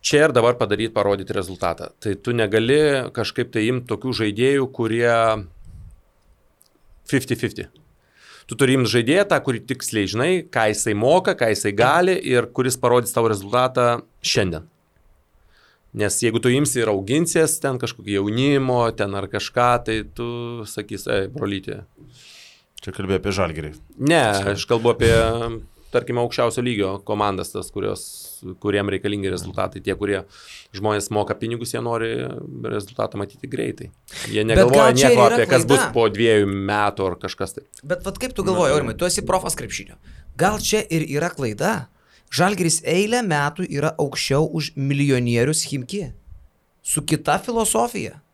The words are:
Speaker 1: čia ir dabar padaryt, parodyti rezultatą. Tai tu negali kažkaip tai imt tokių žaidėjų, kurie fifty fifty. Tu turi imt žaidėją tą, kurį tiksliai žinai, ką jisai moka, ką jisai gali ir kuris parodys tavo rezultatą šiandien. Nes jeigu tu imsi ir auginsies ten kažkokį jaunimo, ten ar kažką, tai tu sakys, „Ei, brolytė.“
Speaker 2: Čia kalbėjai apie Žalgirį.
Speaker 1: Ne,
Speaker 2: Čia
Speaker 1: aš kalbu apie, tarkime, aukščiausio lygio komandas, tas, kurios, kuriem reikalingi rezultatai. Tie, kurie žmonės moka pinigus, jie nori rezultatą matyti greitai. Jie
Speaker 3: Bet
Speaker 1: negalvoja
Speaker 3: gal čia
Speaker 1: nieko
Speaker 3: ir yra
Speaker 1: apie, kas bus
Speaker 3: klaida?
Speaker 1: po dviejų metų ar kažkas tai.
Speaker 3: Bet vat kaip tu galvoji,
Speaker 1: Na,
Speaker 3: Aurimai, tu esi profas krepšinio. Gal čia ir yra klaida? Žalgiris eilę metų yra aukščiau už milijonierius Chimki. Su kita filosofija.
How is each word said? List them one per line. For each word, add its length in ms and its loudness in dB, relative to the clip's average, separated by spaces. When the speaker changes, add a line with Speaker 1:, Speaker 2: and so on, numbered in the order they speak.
Speaker 1:
čia 220 4
ir 80 2
dabar 260 4
padaryt, 320 0
parodyti 400 0
rezultatą. 640 -4
Tai 200 -6
tu 220 -4
negali 400 2
kažkaip 400 -4
tai 160 -2
imt 240 -2
tokių 240 -4
žaidėjų, 560 0
kurie 400 0
fifty 360 -2
fifty. 300 -6
Tu 160 -12
turi 160 4
imt 160 2
žaidėją 340 2
tą, 160 2
kurį 220 -4
tiksliai 480 -4
žinai, 200 0
ką 280 0
jisai 260 0
moka, 440 2
ką 100 2
jisai 240 0
gali 460 4
ir 320 0
kuris 260 -2
parodys 380 2
tavo 160 2
rezultatą 720 0
šiandien. 480 -2
Nes 260 -2
jeigu 180 2
tu 120 2
imsi 320 2
ir 80 2
auginsies 680 2
ten 200 -4
kažkokį 400 -4
jaunimo, 640 2
ten 220 -2
ar 120 -4
kažką, 440 0
tai 240 -4
tu 220 -8
sakys, 460 -10
„Ei, 180 0
brolytė.“ 540 -6
Speaker 2:
Čia 180 -14
kalbėjai 240 -2
apie 160 -2
Žalgirį. 380 -2
Speaker 1:
Ne, 240 2
Speaker 2:
Čia 160 -2
Speaker 1:
aš 120 -6
kalbu 280 2
apie, 160 4
tarkime, 340 -2
aukščiausio 400 0
lygio 300 0
komandas, 480 -2
tas, 180 -8
kurios, 340 -6
kuriem 280 0
reikalingi 400 -2
rezultatai. 540 -6
Tie, 140 -2
kurie 260 -2
žmonės 380 -2
moka 240 -2
pinigus, 400 -6
jie 80 -4
nori 320 -4
rezultatą 560 -6
matyti 320 -10
greitai. 400 -6
Jie 160 0
Speaker 3:
Bet 80 2
Speaker 1:
negalvoja 320 8
Speaker 3:
gal 100 6
čia 140 8
Speaker 1:
nieko 160 8
Speaker 3:
ir 60 6
yra 40 2
Speaker 1:
apie, 140 4
kas 160 6
bus 120 6
Speaker 3:
klaida? 140 0
Speaker 1:
po 160 2
dviejų 380 4
metų 640 -2
ar 80 -6
kažkas 360 -6
tai. 100 -16
Speaker 3:
Bet 240 -6
vat 120 -8
kaip 140 -6
tu 120 -4
galvoji, 260 2
Speaker 1:
Na, 80 4
Speaker 3:
Aurimai, 180 -2
tu 80 -2
esi 220 -2
profas 320 -2
krepšinio. 400 -12
Gal 220 2
čia 280 2
ir 220 0
yra 180 -2
klaida? 600 -4
Žalgiris 540 2
eilę 400 2
metų 420 0
yra 300 -2
aukščiau 560 0
už 220 -4
milijonierius 880 2
Chimki. 460 -8
Su 180 -2
kita 400 0
filosofija. 800 -2